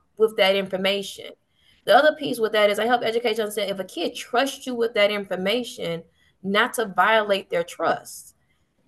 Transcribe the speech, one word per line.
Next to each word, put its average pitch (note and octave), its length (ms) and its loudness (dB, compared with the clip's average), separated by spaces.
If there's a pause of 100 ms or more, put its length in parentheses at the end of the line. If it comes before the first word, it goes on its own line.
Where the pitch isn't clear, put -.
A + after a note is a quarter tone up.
(180)
with G#3+ 200 2
that G3 180 4
information. G3 800 -4 (520)
The G3 100 6
other D4 180 6
piece C4+ 260 -6
with G#3+ 120 -2
that G#3 180 4
is G3+ 80 -2
I G#3+ 80 0
help A#3+ 180 2
educators A3+ 360 -2
understand G#3 320 -4
if G3 80 -6
a F#3+ 40 -4
kid D#4+ 300 -6
trusts - 540 -4
you B3+ 80 -6
with A#3 180 -2
that G3+ 160 4
information, G3 960 -4 (400)
not G#3 320 0
to A3+ 100 -2
violate G3+ 640 2
their E3+ 140 -2
trust. - 720 -6 (520)